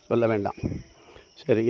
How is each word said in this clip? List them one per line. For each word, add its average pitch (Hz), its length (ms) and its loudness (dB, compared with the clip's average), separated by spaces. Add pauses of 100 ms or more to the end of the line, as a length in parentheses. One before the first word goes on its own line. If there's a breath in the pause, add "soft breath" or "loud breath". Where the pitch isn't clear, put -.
சொல்ல 117 180 2
வேண்டாம். 104 320 -2 (800 soft breath)
சரி, 113 320 0